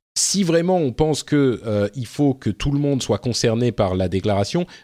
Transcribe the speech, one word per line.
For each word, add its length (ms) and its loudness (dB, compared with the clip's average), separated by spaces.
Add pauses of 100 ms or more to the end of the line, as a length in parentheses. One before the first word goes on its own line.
(180)
si 260 0
vraiment 340 2
on 140 0
pense 320 0
que, 420 2
euh, 300 0
il 100 -6
faut 280 0
que 160 -6
tout 220 -2
le 80 0
monde 220 0
soit 180 0
concerné 520 0
par 240 0
la 140 0
déclaration, 580 0 (160)